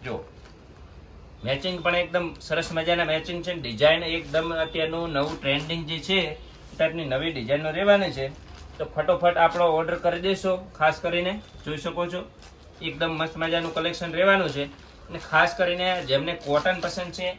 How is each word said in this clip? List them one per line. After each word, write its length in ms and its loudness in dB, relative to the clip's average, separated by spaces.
જો, 200 -6
મેચિંગ 380 -4
પણ 140 2
એકદમ 440 0
સરસ 320 -2
મજાના 320 2
મેચિંગ 380 -2
છે. 120 -4
ડિઝાઇન 480 4
એકદમ 520 -2
અત્યારનું 580 -2
નવું 280 -2
ટ્રેન્ડિંગ 460 -2
જે 120 -6
છે 160 -2
એ 220 0
ટાઈપની 260 0
નવી 280 -2
ડિઝાઇનનો 380 0
રહેવાની 420 4
છે. 160 -4
તો 60 -2
ફટોફટ 520 2
આપણો 280 6
ઓર્ડર 300 4
કરી 260 0
દેશો. 360 0
ખાસ 220 4
કરીને 400 -2
જોઈ 120 -6
શકો 300 -4
છો 240 -8
એકદમ 280 -2
મસ્ત 260 -4
મજાનું 380 -2
કલેક્શન 380 -2
રહેવાનું 380 4
છે. 140 -4
અને 100 -10
ખાસ 360 2
કરીને 480 0
જેમને 300 0
કોટન 480 2
પસંદ 320 -6
છે 260 -4